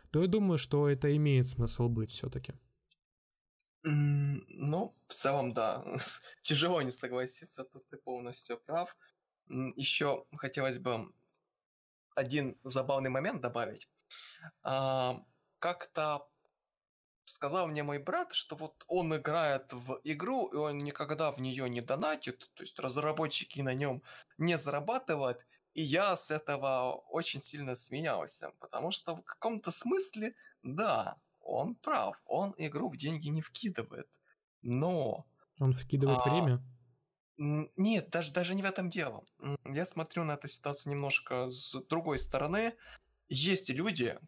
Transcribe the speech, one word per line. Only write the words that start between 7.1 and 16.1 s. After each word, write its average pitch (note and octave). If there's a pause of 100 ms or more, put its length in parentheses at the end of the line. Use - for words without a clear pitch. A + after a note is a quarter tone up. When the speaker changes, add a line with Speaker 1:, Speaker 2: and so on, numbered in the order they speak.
Speaker 2:
тут, C3
ты -
полностью B2
прав. E3+ (540)
М, C3
ещё C#3 (100)
хотелось C3+
бы B2 (1040)
один C3+
забавный C3
момент C#3+
добавить. A#2+ (760)
А, C3 (340)
как-то D#3 (1000)